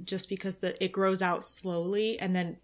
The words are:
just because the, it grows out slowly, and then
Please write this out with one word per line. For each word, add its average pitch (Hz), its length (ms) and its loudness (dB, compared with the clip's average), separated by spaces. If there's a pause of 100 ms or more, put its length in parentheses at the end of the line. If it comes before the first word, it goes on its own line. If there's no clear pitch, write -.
just 185 280 -4
because 190 260 -4
the, - 260 -2
it 190 100 2
grows 190 280 2
out 175 240 2
slowly, 190 760 0
and 185 160 0
then 175 300 0